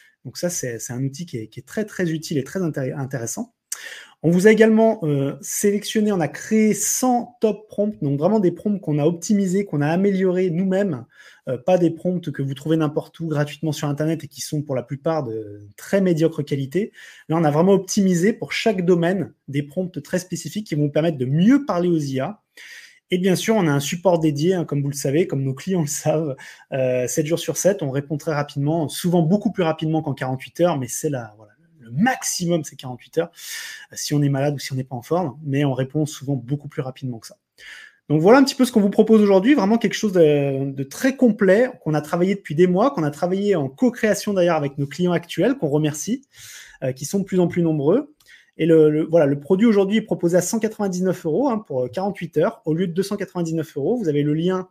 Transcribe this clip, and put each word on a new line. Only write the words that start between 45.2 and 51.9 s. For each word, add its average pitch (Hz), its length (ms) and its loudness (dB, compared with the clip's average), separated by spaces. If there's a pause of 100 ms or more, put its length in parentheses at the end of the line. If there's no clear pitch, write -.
qu'on 170 120 -4
remercie, 151 540 -2 (600)
euh, 131 100 -4
qui 131 120 -10
sont 196 140 -4
de 190 60 -2
plus 190 140 -2
en 175 100 4
plus 175 140 -2
nombreux. 160 520 0 (420)
Et 165 100 -2
le, 160 220 8
le, 151 160 2
voilà, 160 220 4
le 139 140 0
produit 190 260 2
aujourd'hui 202 320 4
est 214 40 0
proposé 180 340 0
à 175 40 6
cent 214 200 -4
quatre-vingt-dix-neuf 185 640 -2
euros, 196 220 0
hein, 220 100 -2
pour, 139 240 -4
euh, 123 60 -4
quarante-huit 185 500 -6